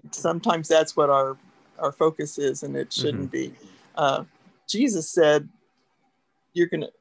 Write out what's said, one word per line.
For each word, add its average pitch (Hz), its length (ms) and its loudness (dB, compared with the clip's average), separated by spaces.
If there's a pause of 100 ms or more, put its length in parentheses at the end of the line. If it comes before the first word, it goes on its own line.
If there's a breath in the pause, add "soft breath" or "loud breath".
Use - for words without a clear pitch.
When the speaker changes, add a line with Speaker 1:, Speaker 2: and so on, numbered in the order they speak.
(120)
Speaker 1:
sometimes 170 560 -2
that's 160 280 4
what 147 140 4
our, 135 260 2 (420)
our 147 140 -2
focus 156 460 -2
is, 139 260 -2
and 139 120 -8
it 135 160 -6
shouldn't 107 380 -4
Speaker 2:
Mm-hmm. 131 220 -6
Speaker 1:
be. - 0 - (420 loud breath)
Uh, 139 300 0 (440)
Jesus 208 400 0
said, 151 400 4 (1040)
"You're 170 140 2
gonna, 160 220 -6 (120)